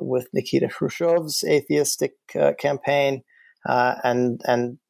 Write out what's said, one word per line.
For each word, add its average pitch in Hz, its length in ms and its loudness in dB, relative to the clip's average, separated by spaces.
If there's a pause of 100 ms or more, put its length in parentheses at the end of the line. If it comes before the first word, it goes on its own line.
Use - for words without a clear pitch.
with 127 320 -2
Nikita - 340 0
Khrushchev's 165 800 -2
atheistic, 147 680 0 (220)
uh, 143 220 4
campaign, 139 640 0 (420)
uh, 123 380 2
and, 123 400 0
and 123 340 0 (120)